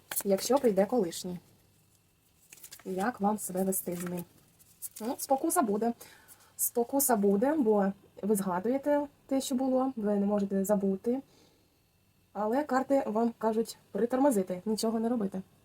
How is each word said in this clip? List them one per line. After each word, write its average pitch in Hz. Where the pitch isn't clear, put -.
якщо 202
прийде 202
колишній? 180
Як 196
вам 208
себе 185
вести 190
з 175
ним? 175
Ну, 233
спокуса 330
буде. 220
Спокуса 240
буде, 202
бо 208
ви 214
згадуєте 247
те, 269
що 269
було, 262
ви 208
не 202
можете 196
забути. 202
Але 233
карти 262
вам 226
кажуть 220
притормозити, 214
нічого 220
не 226
робити. 196